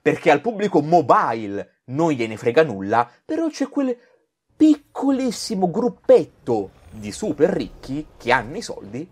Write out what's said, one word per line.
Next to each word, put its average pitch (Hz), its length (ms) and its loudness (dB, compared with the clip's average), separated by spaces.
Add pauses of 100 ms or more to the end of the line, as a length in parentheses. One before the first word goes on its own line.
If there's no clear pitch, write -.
perché - 300 0
al 143 100 4
pubblico 202 400 0
mobile 135 1040 0
non 151 260 -2
gliene 113 240 -4
frega 120 260 2
nulla, 110 480 0 (140)
però 320 240 -4
c'è 285 200 -6
quel 254 300 -4 (560)
piccolissimo 262 1160 0
gruppetto 160 960 0 (220)
di 104 180 -12
super 170 400 0
ricchi 143 560 -8 (100)
che 117 140 -6
hanno 127 280 0
i 240 40 -10
soldi, 123 500 -12